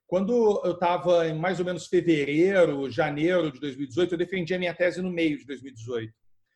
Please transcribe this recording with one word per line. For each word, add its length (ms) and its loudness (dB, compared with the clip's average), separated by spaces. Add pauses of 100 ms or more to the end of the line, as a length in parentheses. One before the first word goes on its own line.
quando 580 2
eu 140 -2
tava 480 2
em 100 -4
mais 220 -2
ou 60 0
menos 220 -6
fevereiro, 1040 2
janeiro 600 0
de 80 -14
dois 160 -8
mil 100 -8
e 20 -10
dezoito, 260 -2
eu 40 -4
defendi 380 -4
a 40 -2
minha 140 -2
tese 280 0
no 100 -4
meio 260 0
de 80 -14
dois 160 -12
mil 100 -16
e 40 -20
dezoito. 380 -8 (420)